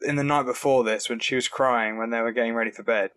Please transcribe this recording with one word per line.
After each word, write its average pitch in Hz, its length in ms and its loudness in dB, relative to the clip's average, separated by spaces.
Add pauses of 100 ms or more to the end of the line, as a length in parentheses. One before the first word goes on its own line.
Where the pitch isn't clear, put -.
in 147 140 -2
the 143 80 0
night 143 200 2
before 127 420 2
this 110 240 -2
when 117 100 -4
she - 160 -2
was 127 140 -2
crying 113 480 0
when 113 120 -4
they 117 120 -2
were 117 100 0
getting 117 240 0
ready 113 160 -2
for 107 120 -16
bed 104 340 0